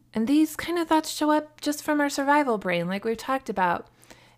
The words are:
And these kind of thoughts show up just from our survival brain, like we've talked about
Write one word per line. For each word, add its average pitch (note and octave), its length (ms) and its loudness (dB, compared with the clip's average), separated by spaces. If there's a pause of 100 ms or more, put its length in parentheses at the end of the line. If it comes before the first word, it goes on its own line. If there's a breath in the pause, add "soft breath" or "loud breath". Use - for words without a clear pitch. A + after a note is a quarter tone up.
(160)
And A3 120 0
these D#4 280 2
kind F4 240 -2
of E4 80 -2
thoughts D#4 240 2
show D4+ 180 0
up D4+ 320 0
just D4 220 -4
from D4 180 0
our C#4+ 80 0
survival C#4 480 2
brain, F3 300 -2
like G3 180 -4
we've A3+ 100 -2
talked C4+ 340 -4
about F#3 380 0 (500 loud breath)